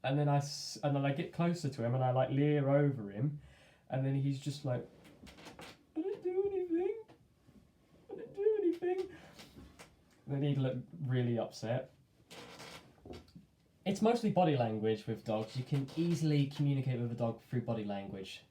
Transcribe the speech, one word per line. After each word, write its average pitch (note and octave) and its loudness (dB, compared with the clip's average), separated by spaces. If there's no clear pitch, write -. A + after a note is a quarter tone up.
And C#3 2
then D3 4
I C#3+ 4
s-, - -2
and C#3+ 2
then C#3 2
I C#3 2
get D#3+ -2
closer E3+ 0
to A#2 -4
him A#2+ 2
and C3 2
I, B2+ 4
like, C3 4
leer C#3+ 4
over C#3 4
him, B2+ -2
and C3+ 0
then C3+ 2
he's C#3 0
just - -6
like, B2 -2
I D#4+ -4
didn't G4 -4
do F#4 0
anything. F4+ 0
I - -10
didn't - -14
do G#4+ 4
anything. F4+ 0
Then C#3 -4
he'd C#3 2
look C3 0
really B2 2
upset. - -4
It's G3 0
mostly A3+ 4
body E3+ 6
language A2 2
with A2 -4
dogs. A2 -2
You C3 -4
can C#3 0
easily D#3 2
communicate C3+ 0
with A#2+ -2
a A#2 -4
dog A2+ -2
through B2 -2
body A2 -4
language. G2 -6